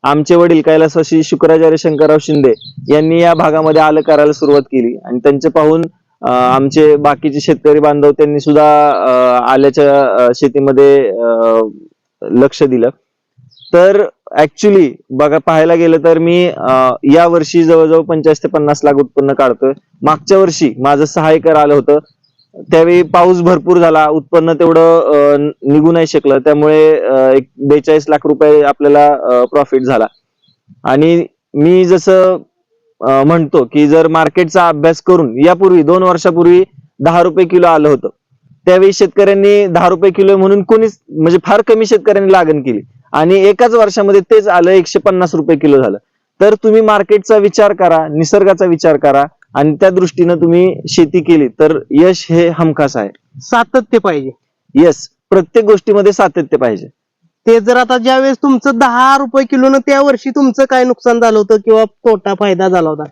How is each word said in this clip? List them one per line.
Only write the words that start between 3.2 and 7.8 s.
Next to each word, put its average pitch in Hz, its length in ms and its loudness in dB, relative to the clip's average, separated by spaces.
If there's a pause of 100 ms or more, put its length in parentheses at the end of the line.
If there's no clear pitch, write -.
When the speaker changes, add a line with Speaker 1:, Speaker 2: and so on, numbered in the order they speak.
Speaker 1:
या 170 120 2
भागामध्ये 156 480 0
आलं 156 200 0
करायला 147 300 2
सुरुवात 143 300 0
केली 123 440 -4
आणि 123 140 -8
त्यांचे 139 300 -2
पाहून, 160 320 0 (400)
अ, 123 100 -4
आमचे 135 640 2
बाकीचे 147 440 -2
शेतकरी 151 400 0
बांधव 147 320 0